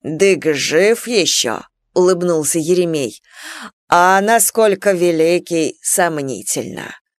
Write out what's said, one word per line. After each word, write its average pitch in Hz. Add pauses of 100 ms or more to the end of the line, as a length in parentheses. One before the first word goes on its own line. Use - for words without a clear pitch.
«Дык 156
жив 196
ещё», 165 (300)
улыбнулся 175
Еремей. 160 (680)
«А 185
насколько 208
великий, 170
сомнительно. 143 (240)